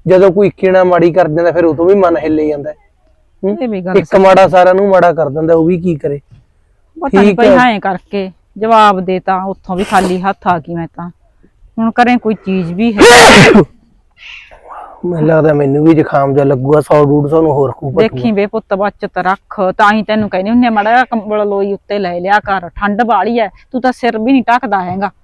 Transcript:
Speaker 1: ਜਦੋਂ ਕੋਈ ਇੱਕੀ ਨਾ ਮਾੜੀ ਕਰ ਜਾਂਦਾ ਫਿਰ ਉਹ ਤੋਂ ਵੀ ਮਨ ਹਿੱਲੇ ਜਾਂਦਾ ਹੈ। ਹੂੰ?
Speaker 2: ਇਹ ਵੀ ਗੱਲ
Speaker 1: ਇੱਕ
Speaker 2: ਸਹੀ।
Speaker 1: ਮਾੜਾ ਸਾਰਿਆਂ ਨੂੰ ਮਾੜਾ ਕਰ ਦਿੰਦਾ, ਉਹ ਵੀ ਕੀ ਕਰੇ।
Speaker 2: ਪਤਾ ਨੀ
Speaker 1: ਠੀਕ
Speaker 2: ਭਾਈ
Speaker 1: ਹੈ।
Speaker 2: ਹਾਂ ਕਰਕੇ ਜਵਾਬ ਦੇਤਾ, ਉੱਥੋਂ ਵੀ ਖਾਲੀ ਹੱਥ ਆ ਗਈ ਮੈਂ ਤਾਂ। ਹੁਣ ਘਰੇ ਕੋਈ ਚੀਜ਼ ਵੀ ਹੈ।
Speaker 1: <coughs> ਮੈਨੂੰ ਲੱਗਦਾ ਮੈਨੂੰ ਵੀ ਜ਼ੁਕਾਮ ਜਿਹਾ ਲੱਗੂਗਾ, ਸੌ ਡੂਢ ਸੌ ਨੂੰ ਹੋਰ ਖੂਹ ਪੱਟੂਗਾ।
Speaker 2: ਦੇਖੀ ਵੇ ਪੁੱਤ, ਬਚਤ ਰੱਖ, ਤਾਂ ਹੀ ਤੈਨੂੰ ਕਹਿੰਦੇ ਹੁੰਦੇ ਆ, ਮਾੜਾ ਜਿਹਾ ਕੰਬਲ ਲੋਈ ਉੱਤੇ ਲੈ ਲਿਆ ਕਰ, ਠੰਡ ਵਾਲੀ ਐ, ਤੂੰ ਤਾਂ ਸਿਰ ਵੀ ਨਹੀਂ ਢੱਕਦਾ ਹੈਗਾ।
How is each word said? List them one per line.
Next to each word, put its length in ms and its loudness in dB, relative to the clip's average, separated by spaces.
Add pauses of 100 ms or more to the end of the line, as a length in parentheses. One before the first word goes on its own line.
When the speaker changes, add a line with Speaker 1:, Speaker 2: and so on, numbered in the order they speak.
Speaker 1:
ਜਦੋਂ 240 4
ਕੋਈ 160 0
ਇੱਕੀ 240 -2
ਨਾ 140 2
ਮਾੜੀ 280 2
ਕਰ 160 0
ਜਾਂਦਾ 240 0
ਫਿਰ 120 0
ਉਹ 100 2
ਤੋਂ 120 0
ਵੀ 80 4
ਮਨ 220 2
ਹਿੱਲੇ 320 -2
ਜਾਂਦਾ 220 -8
ਹੈ। 40 -18 (720)
ਹੂੰ? 180 -4
Speaker 2:
ਇਹ 60 -4
ਵੀ 120 -6
ਗੱਲ 160 -4
Speaker 1:
ਇੱਕ 100 2
Speaker 2:
ਸਹੀ। 140 2
Speaker 1:
ਮਾੜਾ 280 6
ਸਾਰਿਆਂ 260 4
ਨੂੰ 140 2
ਮਾੜਾ 240 4
ਕਰ 160 -2
ਦਿੰਦਾ, 260 -2
ਉਹ 100 2
ਵੀ 160 0
ਕੀ 140 -4
ਕਰੇ। 260 -8 (800)
Speaker 2:
ਪਤਾ 200 0
ਨੀ 80 4
Speaker 1:
ਠੀਕ 80 2
Speaker 2:
ਭਾਈ 120 2
Speaker 1:
ਹੈ। 80 6
Speaker 2:
ਹਾਂ 240 2
ਕਰਕੇ 520 -8 (260)
ਜਵਾਬ 420 2
ਦੇਤਾ, 440 -4
ਉੱਥੋਂ 320 -10
ਵੀ 80 -4
ਖਾਲੀ 360 -2
ਹੱਥ 260 -6
ਆ 120 0
ਗਈ 160 -12
ਮੈਂ 220 -8
ਤਾਂ। 140 -14 (680)
ਹੁਣ 120 0
ਘਰੇ 260 2
ਕੋਈ 180 -4
ਚੀਜ਼ 380 -6
ਵੀ 200 -2
ਹੈ। 80 -4
Speaker 1:
<coughs> 760 6 (1300)
ਮੈਨੂੰ 240 -2
ਲੱਗਦਾ 240 2
ਮੈਨੂੰ 320 0
ਵੀ 100 4
ਜ਼ੁਕਾਮ 400 0
ਜਿਹਾ 100 2
ਲੱਗੂਗਾ, 360 0
ਸੌ 240 2
ਡੂਢ 260 0
ਸੌ 120 2
ਨੂੰ 100 0
ਹੋਰ 240 -2
ਖੂਹ 160 -10
ਪੱਟੂਗਾ। 220 -2
Speaker 2:
ਦੇਖੀ 180 -4
ਵੇ 140 -2
ਪੁੱਤ, 280 -8
ਬਚਤ 440 -6
ਰੱਖ, 420 -6 (180)
ਤਾਂ 140 2
ਹੀ 100 -2
ਤੈਨੂੰ 260 -4
ਕਹਿੰਦੇ 220 -4
ਹੁੰਦੇ 160 2
ਆ, 40 0
ਮਾੜਾ 200 -2
ਜਿਹਾ 140 2
ਕੰਬਲ 440 -4
ਲੋਈ 240 -2
ਉੱਤੇ 260 -8
ਲੈ 220 -6
ਲਿਆ 180 0
ਕਰ, 300 -6
ਠੰਡ 380 -4
ਵਾਲੀ 320 0
ਐ, 100 -2
ਤੂੰ 340 -10
ਤਾਂ 100 0
ਸਿਰ 260 -4
ਵੀ 140 0
ਨਹੀਂ 100 2
ਢੱਕਦਾ 420 -2
ਹੈਗਾ। 260 -6 (140)